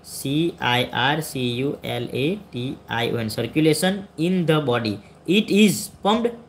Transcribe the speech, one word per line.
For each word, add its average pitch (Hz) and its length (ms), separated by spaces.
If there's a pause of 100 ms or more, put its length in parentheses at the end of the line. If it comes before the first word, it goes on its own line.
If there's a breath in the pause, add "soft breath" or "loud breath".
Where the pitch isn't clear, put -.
સી 160 560
આઈ 123 220
આર 127 360
સી 123 400
યુ 139 140 (100)
એલ 120 300
એ 147 220
ટી 127 400 (140)
આઈ 117 220
ઓ 117 60
એન. 113 100
Circulation 156 720 (200)
in 175 280
the 156 180
body. 113 320 (320 loud breath)
It 214 180
is 202 240 (320)
pumped, 226 280 (180)